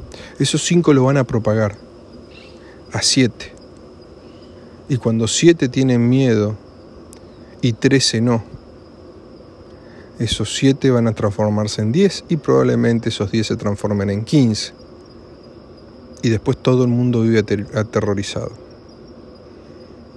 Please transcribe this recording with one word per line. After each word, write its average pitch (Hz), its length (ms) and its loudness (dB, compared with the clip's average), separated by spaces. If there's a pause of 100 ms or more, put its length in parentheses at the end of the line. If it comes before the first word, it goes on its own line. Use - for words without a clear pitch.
(400)
esos 147 260 0
cinco 170 260 4
lo 131 140 6
van 135 100 2
a 117 80 2
propagar 107 540 0 (1120)
a - 100 -4
siete. - 520 0 (1400)
Y 135 80 0
cuando 113 320 0
siete 160 400 4
tienen 123 400 2
miedo 113 480 2 (1040)
y 120 100 0
trece 131 480 0
no, 117 240 0 (1800)
esos - 340 -4
siete 135 380 2
van 117 160 2
a 107 60 0
transformarse 107 680 -2
en 107 120 -2
diez 190 340 2
y 170 100 0
probablemente 120 720 2
esos 104 240 -4
diez 110 160 -2
se 107 80 -2
transformen 101 540 -2
en 104 160 -4
quince. 120 480 2 (1500)
Y 117 80 -2
después 113 280 -2
todo 127 260 2
el 123 60 0
mundo 120 320 0
vive 113 180 2
ater-, 104 380 -4
aterrorizado. 104 760 -4 (1700)